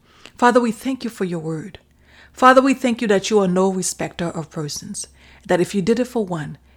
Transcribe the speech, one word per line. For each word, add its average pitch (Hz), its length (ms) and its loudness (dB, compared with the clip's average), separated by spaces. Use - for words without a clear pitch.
Father, 240 220 4
we 240 120 2
thank 254 320 -8
you 233 60 -8
for 202 160 -6
your 175 140 -6
word. 160 400 -10
Father, 254 300 6
we 269 120 2
thank 240 280 -2
you 233 60 0
that 190 220 2
you 214 100 4
are 196 80 4
no 190 240 2
respecter 175 540 -6
of 160 240 -8
persons, - 580 -10
that 175 160 2
if 180 140 -2
you 196 60 0
did 220 180 2
it 247 60 0
for 233 200 -4
one, 156 320 -8